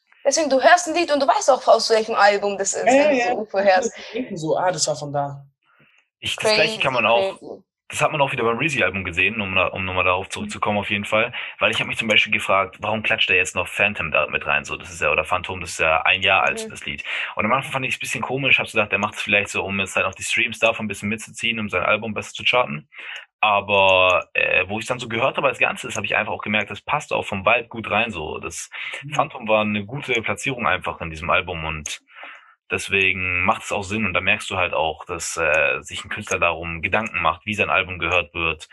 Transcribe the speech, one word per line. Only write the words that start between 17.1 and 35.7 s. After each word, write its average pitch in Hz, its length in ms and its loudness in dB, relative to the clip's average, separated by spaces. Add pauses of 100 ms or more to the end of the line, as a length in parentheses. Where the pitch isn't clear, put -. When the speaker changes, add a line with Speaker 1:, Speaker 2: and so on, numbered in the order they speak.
Speaker 3:
Und 104 100 0
am 113 60 2
Anfang 135 200 -2
fand 131 140 -2
ich's 120 100 -2
ein - 40 -6
bisschen 127 220 -6
komisch, 131 360 2
hab 107 80 -2
so - 100 -6
gedacht, 104 160 2
der 98 60 2
macht's 104 240 -2
vielleicht 101 260 2
so, 92 160 -2
um 98 160 -2
jetzt 95 160 -4
halt 95 80 2
auch 92 100 -2
die 98 100 -12
Streams 117 340 -2
davon 113 260 0
ein 107 40 -4
bisschen 101 200 -6
mitzuziehen, 113 520 -6
um 104 100 -6
sein 90 140 0
Album 107 280 0
besser 104 220 -8
zu - 100 -12
charten. 127 460 0 (500)
Aber, 95 920 4
äh, 82 340 0
wo 104 120 -4
ich's - 80 -8
dann 127 100 -4
so 120 100 -10
gehört 123 280 0
habe 160 100 0
als 120 140 0
Ganzes, 127 360 -2
hab 107 60 -4
ich - 140 -2
einfach 107 160 0
auch - 100 -8
gemerkt, 104 300 -2
das 101 80 -12
passt - 320 -4
auch 107 120 0
vom 95 220 -4
Vibe 120 220 2
gut 107 200 -10
rein, 107 220 0
so. 78 280 -8
Das - 300 -10 (360)
Speaker 2:
Mhm. 147 100 -12
Speaker 3:
Phantom 139 320 -2
war 107 140 4
eine 104 260 -2
gute 120 360 -4
Platzierung 113 440 -4
einfach 87 340 -2
in 82 100 -8
diesem 80 200 -6
Album 85 340 0
und 78 360 -8 (720)
deswegen 92 760 0
macht 107 180 0
es - 100 -8
auch 104 100 -2
Sinn 104 220 -4
und 90 80 -2
da 87 80 2
merkst 101 300 -2
du 98 60 -4
halt 90 180 0
auch, 78 320 -2
dass, 82 320 -6
äh, 73 420 2